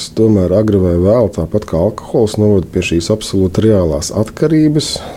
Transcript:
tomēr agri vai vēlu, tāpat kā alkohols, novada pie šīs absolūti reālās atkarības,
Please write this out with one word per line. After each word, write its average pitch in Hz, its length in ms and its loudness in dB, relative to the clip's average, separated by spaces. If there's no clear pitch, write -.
tomēr 104 420 2
agri 107 280 2
vai 90 160 2
vēlu, 101 360 2
tāpat 85 360 -4
kā 82 120 -2
alkohols, - 560 -2
novada 104 320 2
pie 90 160 -2
šīs 85 280 -2
absolūti 101 540 0
reālās 87 460 0
atkarības, 156 840 0